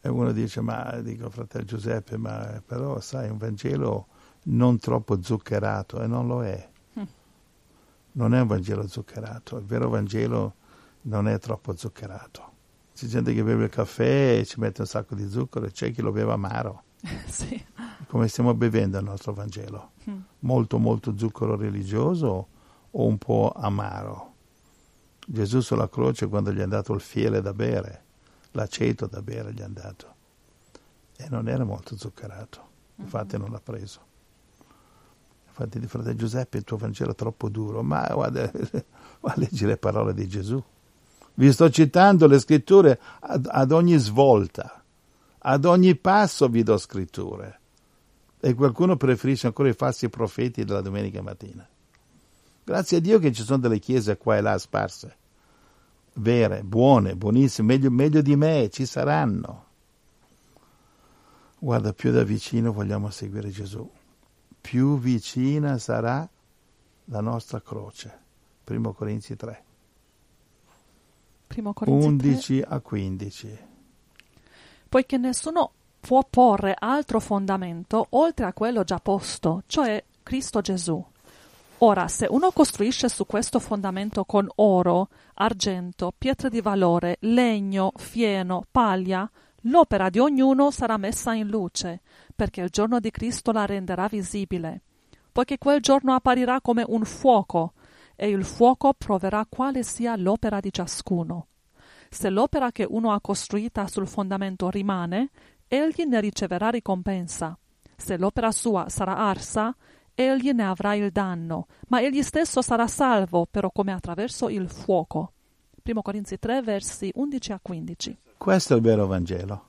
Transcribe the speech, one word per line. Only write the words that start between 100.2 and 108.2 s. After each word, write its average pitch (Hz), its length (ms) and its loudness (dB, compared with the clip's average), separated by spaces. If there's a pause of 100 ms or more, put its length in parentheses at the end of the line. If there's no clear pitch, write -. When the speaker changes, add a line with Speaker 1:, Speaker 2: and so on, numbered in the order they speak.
Speaker 2:
di 190 100 -6
ciascuno. 170 760 -4 (640)
Se - 200 -4
l'opera 240 420 0
che 214 160 -4
uno 226 240 -2
ha 202 80 0
costruita 208 680 -4
sul 190 200 -4
fondamento 190 640 -4
rimane, 196 640 -2 (360)
egli 311 380 0
ne 240 160 2
riceverà 202 480 -2
ricompensa. 185 880 -4 (400)
Se - 200 -6
l'opera 220 340 0